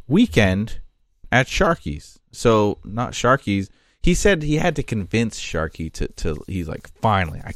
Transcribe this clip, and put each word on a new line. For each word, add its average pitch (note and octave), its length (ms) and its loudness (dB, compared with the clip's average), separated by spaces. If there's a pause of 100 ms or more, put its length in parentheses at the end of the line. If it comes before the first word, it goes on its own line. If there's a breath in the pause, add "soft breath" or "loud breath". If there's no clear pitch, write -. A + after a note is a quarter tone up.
weekend A2 720 2 (500)
at B2+ 180 2
Sharky's. - 720 -2 (140)
So G#2+ 520 2
not A2+ 280 -6
Sharky's. G2 560 0 (340)
He F3 120 4
said F#3 280 2
he D3 140 -2
had E3 200 0
to C3+ 60 -4
convince A2 560 -4
Sharky D#2+ 540 -6
to, - 160 -4
to, - 380 -6
he's F2 220 -6
like, - 200 -12 (140)
"Finally, F#2+ 420 0
I - 120 -10